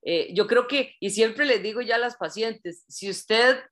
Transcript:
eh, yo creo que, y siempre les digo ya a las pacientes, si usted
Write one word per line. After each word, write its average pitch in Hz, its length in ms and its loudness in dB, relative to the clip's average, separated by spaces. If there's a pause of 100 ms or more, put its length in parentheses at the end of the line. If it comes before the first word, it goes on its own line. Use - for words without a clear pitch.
eh, 165 300 -2
yo 202 140 2
creo 247 200 4
que, 269 320 -2
y 196 120 -4
siempre 220 340 2
les 240 160 2
digo 214 200 -6
ya 226 140 -2
a 233 40 2
las 240 180 -4
pacientes, 208 680 -8
si - 220 -10
usted 233 500 2 (120)